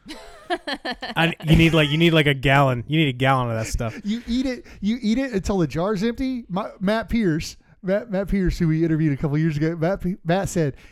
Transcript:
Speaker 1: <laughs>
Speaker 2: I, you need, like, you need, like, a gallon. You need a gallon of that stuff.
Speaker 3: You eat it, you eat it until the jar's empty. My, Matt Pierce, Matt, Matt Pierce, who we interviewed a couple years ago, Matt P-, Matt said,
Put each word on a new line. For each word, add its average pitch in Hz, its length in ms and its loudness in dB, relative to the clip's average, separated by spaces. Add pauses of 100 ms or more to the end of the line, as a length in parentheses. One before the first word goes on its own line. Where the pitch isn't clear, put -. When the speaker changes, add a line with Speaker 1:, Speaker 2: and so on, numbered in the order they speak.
Speaker 1:
<laughs> - 420 -16
Speaker 2:
I, 254 840 -4 (100)
you 160 120 6
need, 165 180 6
like, 151 160 4
you 151 80 0
need, 165 140 4
like, 156 140 4
a 143 80 4
gallon. 135 540 2
You 151 100 0
need 156 100 2
a 127 80 0
gallon 131 340 2
of 113 60 -2
that 110 140 -4
stuff. 117 340 -4
Speaker 3:
You 226 220 -4
eat 254 200 -2
it, 254 200 -6 (140)
you 220 200 0
eat 226 180 0
it 269 140 -2
until 196 260 0
the 165 80 2
jar's 175 360 -2
empty. 240 460 -4
My, 185 220 -6 (100)
Matt 214 280 0
Pierce, 175 480 0 (260)
Matt, 208 280 -2
Matt 190 180 -2
Pierce, 185 300 0
who 170 100 2
we 160 160 2
interviewed 156 280 2
a 135 40 0
couple 147 220 -2
years 160 180 0
ago, 160 200 -2
Matt 175 260 -2
P-, 180 220 -4
Matt 175 240 0
said, 156 280 -2 (160)